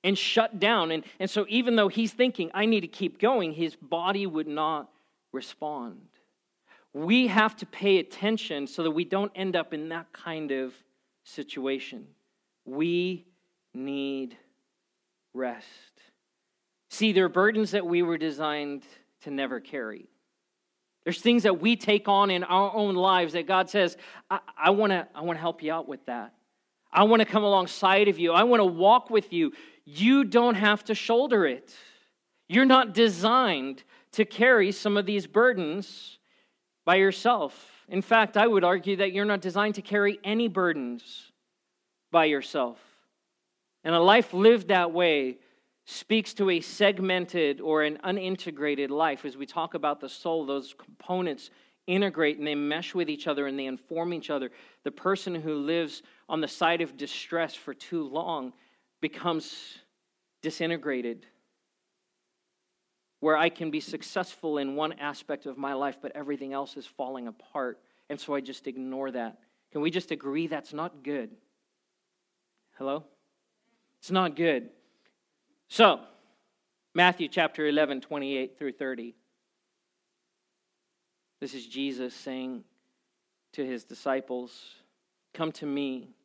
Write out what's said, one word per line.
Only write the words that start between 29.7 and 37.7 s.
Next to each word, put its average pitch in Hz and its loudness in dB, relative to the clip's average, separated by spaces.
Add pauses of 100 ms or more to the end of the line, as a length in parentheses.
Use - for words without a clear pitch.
You 220 4
don't 233 4
have 208 2
to 220 -2
shoulder 233 2
it. 131 -4 (720)
You're 240 6
not 262 6
designed 196 2 (300)
to 220 2
carry 214 4
some 202 -2
of 202 0
these 196 -2
burdens 196 -2 (640)
by 175 4
yourself. 196 0